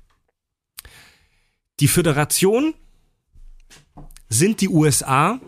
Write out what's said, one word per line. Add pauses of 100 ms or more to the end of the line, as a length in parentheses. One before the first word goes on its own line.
(1800)
Die
Föderation (1600)
sind
die
U
S
A